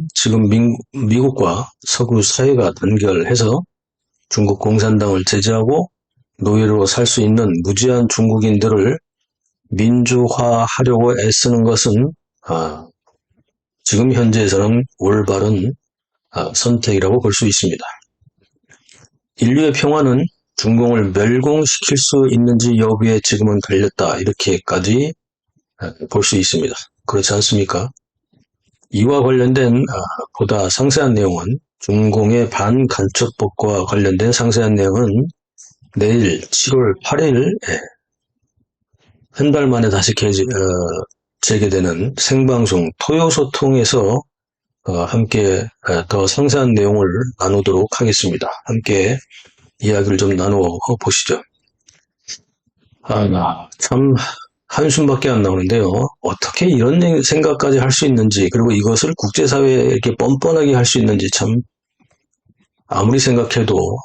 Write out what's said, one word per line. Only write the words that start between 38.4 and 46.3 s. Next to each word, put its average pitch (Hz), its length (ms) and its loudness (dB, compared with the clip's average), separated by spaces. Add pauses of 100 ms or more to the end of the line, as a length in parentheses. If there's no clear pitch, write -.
한 147 200 0
달 143 160 2
만에 117 220 2
다시 98 260 0
개-, 107 120 -2
어, 101 40 0 (1080)
재개되는 98 760 -2
생방송 117 720 0 (100)
토요소통에서, 135 1200 0 (640)
어, 92 80 -4 (100)
함께, 104 640 0 (220)
어, 87 180 -2
더 98 200 0
상세한 135 460 0